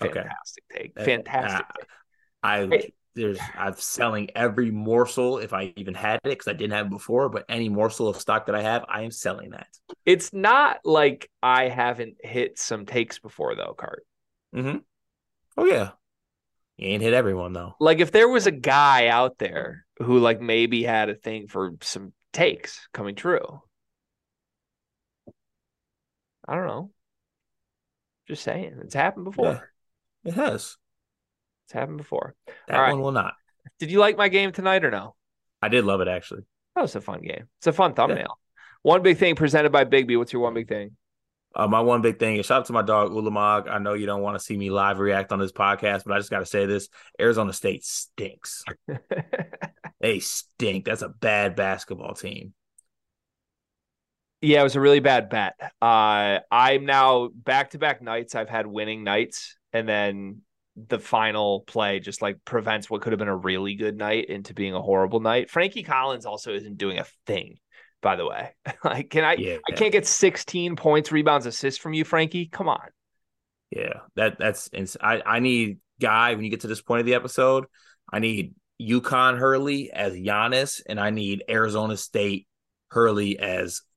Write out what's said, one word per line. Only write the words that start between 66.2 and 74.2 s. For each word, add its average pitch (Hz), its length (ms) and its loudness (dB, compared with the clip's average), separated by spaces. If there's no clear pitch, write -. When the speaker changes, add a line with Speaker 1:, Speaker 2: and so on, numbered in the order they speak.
Speaker 2:
also 107 260 -10
isn't 104 240 -10
doing 95 220 -4
a - 60 -8
thing, - 320 -8
by 196 160 2
the - 100 -4
way. - 260 -10
<laughs> - 180 -12
Like, 143 260 -4
can 156 140 0
I, 160 120 2
Speaker 1:
Yeah. 87 220 -4
Speaker 2:
I 165 40 -6
can't 214 220 0
get 202 120 4
sixteen 175 680 0
points, 151 360 2
rebounds, 147 360 2
assists 135 340 -6
from 156 120 -8
you, 156 100 0
Frankie. 160 440 0
Come 175 220 -6
on. - 200 -4
Speaker 1:
Yeah, - 300 -8
that, 107 200 0